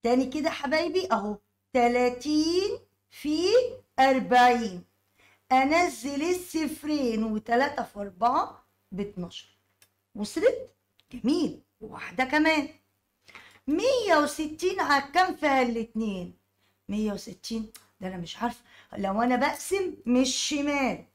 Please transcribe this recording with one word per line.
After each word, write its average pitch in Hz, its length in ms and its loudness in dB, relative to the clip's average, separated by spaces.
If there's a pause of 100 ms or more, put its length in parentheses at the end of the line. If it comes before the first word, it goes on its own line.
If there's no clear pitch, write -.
تاني 254 220 4
كده 302 240 -2
حبايبي 320 600 0
أهو، 208 260 -2 (360)
تلاتين 302 1040 2 (300)
في 311 380 -2 (520)
أربعين. 240 840 4 (680)
أنزل 285 800 2
الصفرين، 294 960 -2
وتلاتة 233 600 0
في - 160 -14
أربعة 226 640 -2 (260)
باتناشر. 185 560 -10 (680)
وصلت؟ 311 540 -2 (420)
جميل. 254 500 -2 (200)
واحدة - 440 -8
كمان. 302 440 2 (1000)
مية 415 560 2
وستين 339 560 -4
على 277 240 2 (100)
كام 359 220 2
فيها 269 260 2
الاتنين؟ 220 720 -4 (560)
مية 208 240 -2
وستين، 220 580 -10 (300)
ده 185 60 -8
أنا 185 100 -8
مش 170 200 -10
عارفة. 233 240 -4 (360)
لو 196 240 -2
أنا 247 140 2
بقسم 370 580 -2 (120)
من 247 160 4
الشمال 277 920 -2